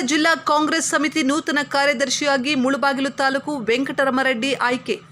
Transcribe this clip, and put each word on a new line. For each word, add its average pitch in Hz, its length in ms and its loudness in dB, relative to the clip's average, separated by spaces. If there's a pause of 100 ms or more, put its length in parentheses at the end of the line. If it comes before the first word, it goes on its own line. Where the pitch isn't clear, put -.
ಜಿಲ್ಲಾ 311 340 2
ಕಾಂಗ್ರೆಸ್ 311 520 0
ಸಮಿತಿ 302 360 0
ನೂತನ 294 400 0
ಕಾರ್ಯದರ್ಶಿಯಾಗಿ 277 920 0
ಮುಳುಬಾಗಿಲು 269 560 0
ತಾಲೂಕು 269 480 -2
ವೆಂಕಟರಮರೆಡ್ಡಿ 262 960 0
ಆಯ್ಕೆ. 247 480 -2 (120)